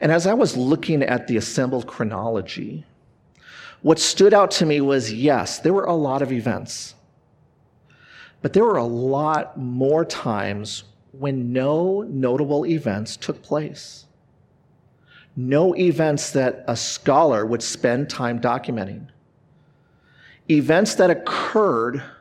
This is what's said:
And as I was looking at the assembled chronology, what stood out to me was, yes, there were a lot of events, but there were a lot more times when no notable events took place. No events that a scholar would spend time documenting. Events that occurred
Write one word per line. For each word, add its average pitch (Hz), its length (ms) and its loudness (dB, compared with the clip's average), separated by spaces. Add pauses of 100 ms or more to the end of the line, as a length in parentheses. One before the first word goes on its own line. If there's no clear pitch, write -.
And 156 100 4
as 170 140 2
I 202 80 4
was 226 240 2
looking 147 440 0
at 120 260 -2
the 113 100 0
assembled 127 480 -2
chronology, 110 960 -6 (960)
what 156 180 4
stood 196 360 4
out 196 180 6
to 170 140 0
me 147 160 2
was, 131 320 0
yes, 120 460 0
there 160 120 2
were 196 140 0
a 170 80 0
lot 139 260 -2
of 131 100 -2
events, 110 640 -6 (1500)
but - 100 -4
there 220 140 4
were 208 100 2
a 120 80 0
lot 135 760 -2
more 135 460 0
times 104 800 -6 (280)
when 135 420 -4
no 165 480 0
notable 139 640 -2
events 127 500 -4
took - 260 -8
place. - 640 -8 (1300)
No 143 400 2
events 160 560 2
that 127 340 0
a 117 100 -2
scholar 135 720 2
would 117 160 -2
spend 127 480 0
time 120 300 -4
documenting. 117 640 -4 (1400)
Events 156 460 4
that 185 120 6
occurred 139 960 0 (180)